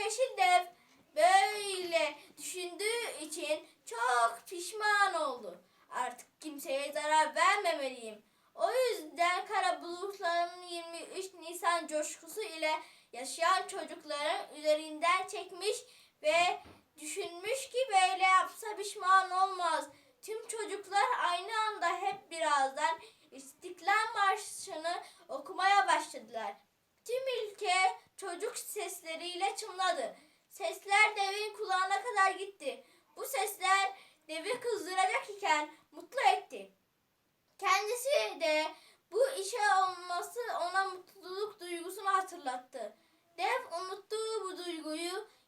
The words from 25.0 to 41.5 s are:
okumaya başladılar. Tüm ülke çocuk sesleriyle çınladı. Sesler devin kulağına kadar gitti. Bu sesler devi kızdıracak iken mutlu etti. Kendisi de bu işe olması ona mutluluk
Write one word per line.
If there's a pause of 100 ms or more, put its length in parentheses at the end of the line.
okumaya
başladılar. (480)
Tüm (240)
ülke (420)
çocuk
sesleriyle
çınladı. (340)
Sesler
devin
kulağına
kadar
gitti. (320)
Bu
sesler (360)
devi
kızdıracak
iken (220)
mutlu
etti. (840)
Kendisi
de (440)
bu
işe
olması (200)
ona
mutluluk